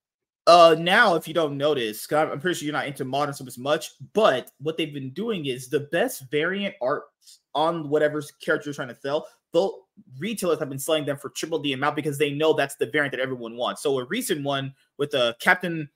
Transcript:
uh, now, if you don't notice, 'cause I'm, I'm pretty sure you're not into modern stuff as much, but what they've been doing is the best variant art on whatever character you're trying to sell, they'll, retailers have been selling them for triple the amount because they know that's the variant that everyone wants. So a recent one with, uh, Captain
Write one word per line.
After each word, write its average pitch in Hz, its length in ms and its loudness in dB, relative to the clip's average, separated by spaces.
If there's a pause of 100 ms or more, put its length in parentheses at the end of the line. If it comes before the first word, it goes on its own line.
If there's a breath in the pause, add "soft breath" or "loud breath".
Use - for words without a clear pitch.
(480)
uh, 165 300 10
now, 190 360 4
if 165 140 -2
you 135 60 -10
don't 151 220 0
notice, 135 500 0
'cause 151 120 -2
I'm, 156 140 0
I'm 147 80 -8
pretty 165 180 -2
sure 147 80 -8
you're 147 80 -4
not 127 140 -2
into 143 160 -8
modern 139 280 -2
stuff 135 160 -12
as 120 100 -16
much, 143 340 -2 (200)
but 160 460 4
what 156 180 -6
they've 151 160 -4
been 135 180 -8
doing 180 360 -6
is 127 240 -8
the 143 100 0
best 175 500 -4
variant 185 520 -2
art 131 220 -2 (500)
on 156 340 0
whatever 151 340 2 (220)
character 147 240 -2
you're 143 60 -8
trying 139 140 -8
to 117 120 -16
sell, 151 260 -4 (260 loud breath)
they'll, 185 340 0 (320)
retailers 185 400 -2
have 151 100 -6
been 135 100 -10
selling 156 260 0
them 139 120 -4
for 131 140 -12
triple 160 300 -4
the 143 120 -2
amount 143 240 -2
because 147 220 -4
they 143 140 2
know 151 200 4
that's 139 240 0
the 131 100 -2
variant 143 260 -2
that 123 80 -6
everyone 120 360 -6
wants. 107 260 -4
So 139 180 0
a 123 60 -6
recent 180 360 -4
one 139 320 -4 (240)
with, 143 160 -2
uh, 120 260 2
Captain 170 560 0